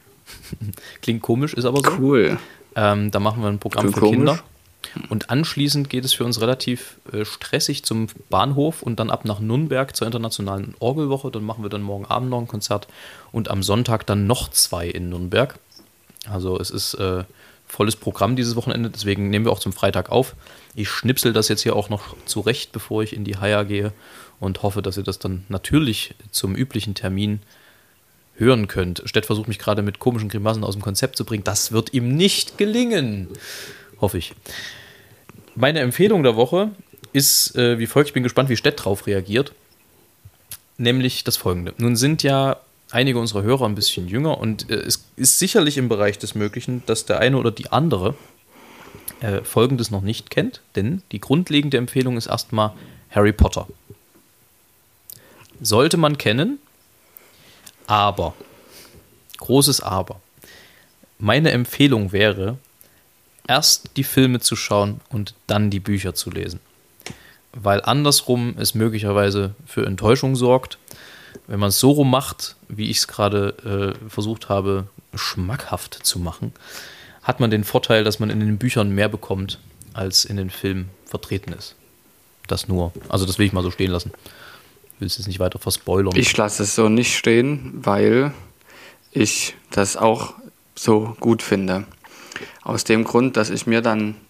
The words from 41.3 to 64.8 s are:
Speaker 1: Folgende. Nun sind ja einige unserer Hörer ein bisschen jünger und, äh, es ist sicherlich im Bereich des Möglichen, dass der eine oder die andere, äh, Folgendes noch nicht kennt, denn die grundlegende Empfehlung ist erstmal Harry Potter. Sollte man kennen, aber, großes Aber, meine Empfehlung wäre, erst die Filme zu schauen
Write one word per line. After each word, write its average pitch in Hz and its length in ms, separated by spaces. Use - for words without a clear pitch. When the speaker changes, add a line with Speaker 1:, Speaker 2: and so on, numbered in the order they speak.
Speaker 1:
Folgende. 90 400
Nun 120 180
sind 143 280
ja 135 340
einige 123 280
unserer 107 240
Hörer 123 220
ein 107 100
bisschen 92 320
jünger 139 300
und, 107 320
äh, - 60
es - 300
ist - 240
sicherlich 160 380
im 123 120
Bereich 104 300
des - 160
Möglichen, 117 500
dass 113 200
der 98 140
eine 131 180
oder 117 140
die 110 200
andere, 123 440
äh, 101 200
Folgendes 117 500
noch 98 100
nicht 104 280
kennt, 208 320
denn 127 260
die 104 100
grundlegende 147 560
Empfehlung 123 400
ist 113 100
erstmal 107 460
Harry 104 240
Potter. - 340
Sollte 123 360
man 151 200
kennen, 156 420
aber, 101 460
großes 139 440
Aber, 95 380
meine 131 320
Empfehlung 120 600
wäre, 101 460
erst - 500
die 135 60
Filme 127 360
zu - 160
schauen 104 540